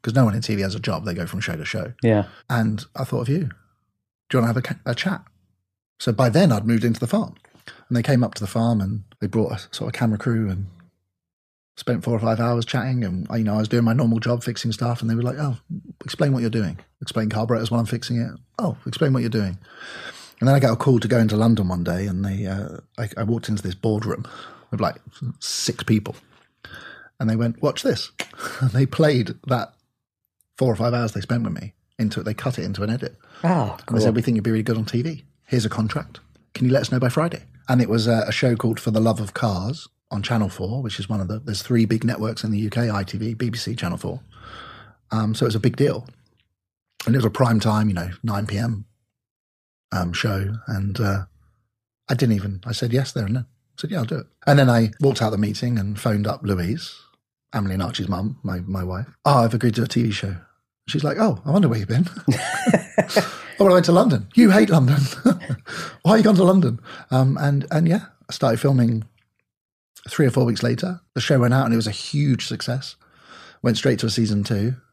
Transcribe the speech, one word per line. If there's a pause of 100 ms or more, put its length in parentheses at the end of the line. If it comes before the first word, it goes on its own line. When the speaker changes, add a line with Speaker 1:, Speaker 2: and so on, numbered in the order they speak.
Speaker 1:
'Cause
no
one
in
T
V
has
a
job.
They
go
from
show
to
show. (100)
Speaker 2:
Yeah. (240)
Speaker 1:
And (100)
I
thought
of
you. (800)
"Do
you
wanna
have
a
ca-,
a
chat?" (760)
So
by
then,
I'd
moved
into
the
farm. (540)
And
they
came
up
to
the
farm
and (180)
they
brought
a (140)
sort
of
camera
crew
and (1080)
spent
four
or
five
hours
chatting.
And, (100)
you
know,
I
was
doing
my
normal
job,
fixing
stuff.
And
they
were
like,
"Oh, (480)
explain
what
you're
doing. (240)
Explain
carburetors
while
I'm
fixing
it. (280)
Oh, (100)
explain
what
you're
doing." (840)
And
then
I
got
a
call
to
go
into
London
one
day.
And
they,
uh, (180)
I,
I
walked
into
this
boardroom (460)
with,
like, (440)
six
people. (1000)
And
they
went,
"Watch
this." (240)
<laughs>
And
they
played (120)
that (840)
four
or
five
hours
they
spent
with
me (280)
into
it.
They
cut
it
into
an
edit. (280)
Speaker 2:
Oh, (100)
Speaker 1:
And
they
said,
Speaker 2:
cool.
Speaker 1:
"We
think
you'd
be
really
good
on
T
V. (200)
Here's
a
contract. (360)
Can
you
let
us
know
by
Friday?" (240)
And
it
was,
uh,
a
show
called
For
the
Love
of
Cars (240)
on
Channel
four,
which
is
one
of
the,
there's
three
big
networks
in
the
U
K,
I
T
V,
B
B
C,
Channel
four. (920)
Um,
so
it
was
a
big
deal. (1000)
And
it
was
a
prime
time,
you
know, (120)
nine
P
M, (1080)
um,
show. (120)
And,
uh, (840)
I
didn't
even,
I
said
yes
there
and
then, (320)
said,
"Yeah,
I'll
do
it." (200)
And
then
I (100)
walked
out
the
meeting
and
phoned
up
Louise, (600)
Emily
and
Archie's
mum,
my,
my
wife. (180)
"Oh,
I've
agreed
to
a
T
V
show." (520)
She's
like,
"Oh,
I
wonder
where
you've
been." (100)
<laughs> (680)
"Oh, (180)
well,
I
went
to
London."
"You
hate
London." (280)
<laughs>
"Why
you
gone
to
London?" (300)
Um,
and,
and
yeah, (220)
I
started
filming (1040)
three
or
four
weeks
later. (140)
The
show
went
out
and
it
was
a
huge
success. (680)
Went
straight
to
a
season
two. (160)